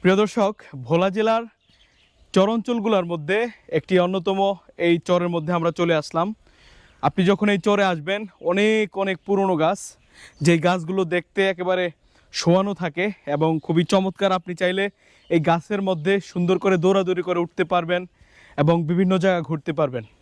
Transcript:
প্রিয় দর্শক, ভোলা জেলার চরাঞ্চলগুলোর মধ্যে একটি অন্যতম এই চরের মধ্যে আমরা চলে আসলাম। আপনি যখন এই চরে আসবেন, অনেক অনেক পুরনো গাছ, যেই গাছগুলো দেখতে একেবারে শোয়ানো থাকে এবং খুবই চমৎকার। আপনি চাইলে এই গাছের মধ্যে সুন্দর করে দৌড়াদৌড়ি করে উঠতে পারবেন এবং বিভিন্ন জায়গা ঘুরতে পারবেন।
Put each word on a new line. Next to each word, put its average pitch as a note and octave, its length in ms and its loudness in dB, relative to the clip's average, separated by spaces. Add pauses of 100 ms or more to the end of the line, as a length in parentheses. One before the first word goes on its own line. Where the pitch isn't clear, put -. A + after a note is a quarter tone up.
প্রিয় F#3+ 160 4
দর্শক, G#3 300 0 (340)
ভোলা E3+ 280 2
জেলার A3+ 280 0 (920)
চরাঞ্চলগুলোর G3+ 760 2
মধ্যে E3+ 260 -2 (400)
একটি - 160 -2 (120)
অন্যতম F#3+ 340 -2 (480)
এই E3+ 80 6 (120)
চরের F3 280 2
মধ্যে D#3+ 220 -4
আমরা E3 220 0
চলে E3+ 220 2
আসলাম। E3 260 -2 (800)
আপনি D3 220 0
যখন G3+ 240 2
এই G3+ 140 0
চরে G3+ 240 2
আসবেন, F3 300 -4 (300)
অনেক G#3+ 360 2 (160)
অনেক F#3+ 220 -4
পুরনো G3 380 0
গাছ, F3 160 0 (680)
যেই E3+ 220 4
গাছগুলো F3+ 340 -2 (140)
দেখতে F3 260 -4 (120)
একেবারে F3+ 320 -2 (540)
শোয়ানো F#3+ 420 2
থাকে F3 240 -4 (300)
এবং D#3 140 2 (160)
খুবই F3 260 2
চমৎকার। F#3+ 480 0
আপনি F3+ 220 -10
চাইলে F#3 240 -2 (440)
এই E3+ 200 2
গাছের G3 380 -2
মধ্যে F3+ 260 -2 (180)
সুন্দর F3+ 320 0
করে F#3+ 200 2
দৌড়াদৌড়ি F#3 460 0
করে F3 160 0
উঠতে F3 180 -4 (100)
পারবেন F3 280 0 (600)
এবং D#3+ 140 4 (140)
বিভিন্ন F3+ 240 2 (100)
জায়গা F3+ 260 2
ঘুরতে D#3+ 300 -6
পারবেন। C3 240 -2 (180)